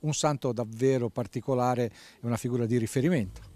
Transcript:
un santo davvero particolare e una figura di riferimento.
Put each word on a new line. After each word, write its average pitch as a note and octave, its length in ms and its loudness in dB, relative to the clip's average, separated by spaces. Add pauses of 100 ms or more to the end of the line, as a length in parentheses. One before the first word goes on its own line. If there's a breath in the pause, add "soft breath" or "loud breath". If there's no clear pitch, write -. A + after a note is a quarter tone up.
un D3+ 100 -2
santo C#3+ 400 0
davvero A#2+ 560 2
particolare B2 760 0
e A2 60 -4 (300 loud breath)
una A#2+ 160 0
figura A#2+ 280 -2
di A#2+ 120 2
riferimento. B2 640 0 (140)